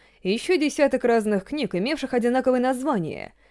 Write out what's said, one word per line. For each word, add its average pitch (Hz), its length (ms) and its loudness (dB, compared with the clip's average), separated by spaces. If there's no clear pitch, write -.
и 185 80 -2
ещё 359 260 0
десяток 277 480 2
разных 214 400 2
книг, 277 300 -6
имевших 254 380 -2
одинаковое 254 480 2
название. 247 720 -2